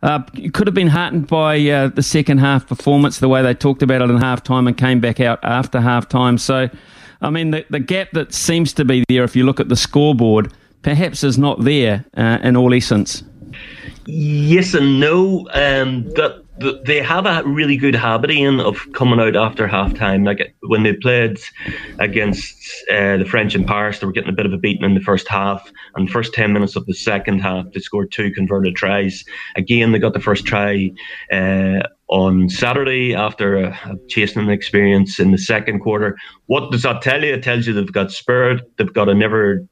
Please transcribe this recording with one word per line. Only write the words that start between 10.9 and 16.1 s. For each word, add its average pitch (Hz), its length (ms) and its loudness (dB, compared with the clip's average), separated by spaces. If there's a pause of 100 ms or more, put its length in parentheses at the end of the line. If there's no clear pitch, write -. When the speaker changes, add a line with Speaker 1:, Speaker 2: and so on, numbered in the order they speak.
Speaker 1:
is 131 140 2
not 139 260 2
there, 123 400 2 (120)
uh, 113 260 2
in 123 140 4
all 123 160 6
essence. 117 520 0 (800)
Speaker 2:
Yes 156 720 2
and 139 260 4
no. 175 520 2
Um, 131 580 0